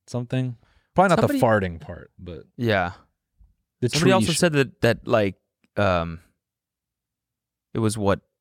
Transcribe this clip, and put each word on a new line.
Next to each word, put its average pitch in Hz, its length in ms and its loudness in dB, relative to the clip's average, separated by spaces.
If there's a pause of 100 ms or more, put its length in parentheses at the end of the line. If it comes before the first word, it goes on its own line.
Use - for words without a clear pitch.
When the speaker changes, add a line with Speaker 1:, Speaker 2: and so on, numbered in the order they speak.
Speaker 1:
something. 123 500 -6 (380)
Probably 190 140 4
not 165 100 4
Speaker 2:
Somebody 262 200 2
Speaker 1:
the 127 60 2
farting 95 340 0
part, 85 400 -18
but 85 240 -16 (140)
Speaker 2:
Yeah. 101 340 0 (880)
Speaker 1:
the 123 80 -2
Speaker 2:
Somebody 147 140 -2
Speaker 1:
tree 190 100 4
Speaker 2:
also 190 220 2
Speaker 1:
sh- 151 40 -4
Speaker 2:
said 175 160 2
that, - 280 -2
that, 113 260 0
like, 107 280 0 (420)
um, 85 420 -2 (1500)
it - 60 -6
was 110 180 -2
what, 98 220 0 (220)